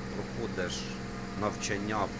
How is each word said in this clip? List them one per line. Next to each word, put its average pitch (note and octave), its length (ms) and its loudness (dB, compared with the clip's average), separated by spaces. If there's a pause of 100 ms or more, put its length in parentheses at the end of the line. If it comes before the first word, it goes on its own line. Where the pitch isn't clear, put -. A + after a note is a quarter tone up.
(160)
проходиш G2+ 640 0 (640)
навчання G#2 580 2 (200)